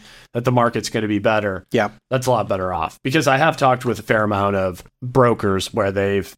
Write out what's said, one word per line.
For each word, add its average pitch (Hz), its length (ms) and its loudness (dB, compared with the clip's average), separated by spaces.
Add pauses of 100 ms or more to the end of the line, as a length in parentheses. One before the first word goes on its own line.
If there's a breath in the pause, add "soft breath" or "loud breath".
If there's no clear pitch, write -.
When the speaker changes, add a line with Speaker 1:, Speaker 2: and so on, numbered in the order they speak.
(340 loud breath)
Speaker 1:
that 120 100 -4
the 127 80 2
market's 117 380 0
gonna 107 180 -2
be 104 100 0
better, 104 540 0
Speaker 2:
Yeah. 107 180 0 (200)
Speaker 1:
that's 127 160 -2
a 131 40 2
lot 107 180 0
better 92 240 -2
off." 80 300 -6
Because 139 240 0
I 135 120 4
have 151 180 2
talked 127 280 2
with 110 140 -2
a 104 40 -12
fair 110 220 0
amount 101 320 0
of 95 280 -4 (180)
brokers 117 680 2
where 101 180 0
they've, 98 460 0